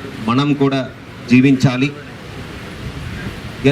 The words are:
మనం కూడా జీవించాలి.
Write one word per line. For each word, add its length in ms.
మనం 200
కూడా 180
జీవించాలి. 580